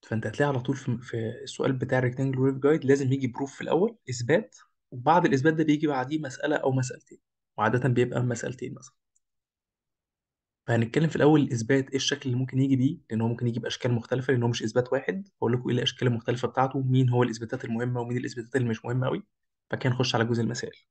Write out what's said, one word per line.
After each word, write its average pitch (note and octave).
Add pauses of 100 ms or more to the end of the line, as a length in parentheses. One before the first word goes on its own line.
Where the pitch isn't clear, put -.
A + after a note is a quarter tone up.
فأنت A2
هتلاقي C#3+
على C3
طول C3
في، -
في - (260)
السؤال B2
بتاع C3
الريكتانجل C3
ويف C3+
جايد C#3+
لازم C3+
يجي C3+
proof C#3
في -
الأول، G#3+ (120)
إثبات، B2+ (340)
وبعد D3+
الإثبات C#3+
ده D#3
بيجي D3+
بعديه C#3+
مسألة D3
أو C3+
مسألتين، C3 (380)
وعادة A#2
بيبقى B2
مسألتين B2+
مثلا. - (1700)
فهنتكلم A#2
في -
الأول D3+
الإثبات، C3+
إيه C3+
الشكل C3+
اللي B2
ممكن C3
يجي C3+
بيه، B2+ (120)
لأن A2
هو A2+
ممكن A#2+
يجي A2+
بأشكال A2+
مختلفة، B2+
لأن A#2+
هو A#2+
مش A#2+
إثبات A#2+
واحد. F#3 (100)
هقول A#2
لكم B2+
إيه B2
الأشكال B2
المختلفة A#2+
بتاعته، C3+
مين B2+
هو B2
الإثباتات A#2
المهمة B2
ومين A#2+
الإثباتات B2
اللي B2
مش A2+
مهمة B2+
أوي. D#3+ (480)
فكده B2
نخش B2
على A2+
جزء A#2
المسائل. A2+ (140)